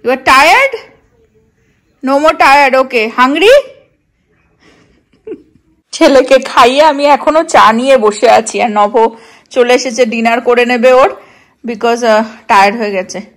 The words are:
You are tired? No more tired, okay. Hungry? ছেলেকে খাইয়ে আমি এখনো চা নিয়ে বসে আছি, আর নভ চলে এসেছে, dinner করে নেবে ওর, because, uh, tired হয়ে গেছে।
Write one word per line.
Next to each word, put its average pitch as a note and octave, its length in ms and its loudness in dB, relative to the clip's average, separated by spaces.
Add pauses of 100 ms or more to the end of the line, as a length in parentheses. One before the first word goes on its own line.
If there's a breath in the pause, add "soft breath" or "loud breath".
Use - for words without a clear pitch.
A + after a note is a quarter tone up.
You B3 120 -2
are B3+ 100 -16
tired? G#4 520 2 (1300)
No C#4+ 140 0
more D#4 160 0
tired, C#4 440 2
okay. A#3+ 260 -4 (100)
Hungry? D#4+ 320 2 (2500 soft breath)
ছেলেকে B3+ 480 2
খাইয়ে C4+ 440 0
আমি C#4+ 220 0
এখনো D4+ 380 0
চা A3 300 2
নিয়ে B3+ 240 0
বসে G#3+ 320 0
আছি, A3+ 320 0
আর A3+ 100 -4
নভ A3 440 0 (340 loud breath)
চলে B3 240 0
এসেছে, B3+ 320 -2
dinner A3+ 360 -4
করে B3 240 0
নেবে B3 280 2
ওর, C#4 220 2 (500 soft breath)
because, A#3 400 -4
uh, A3 200 0 (220 loud breath)
tired G3+ 300 2
হয়ে G#3 140 -8
গেছে। F#3 300 -10 (160)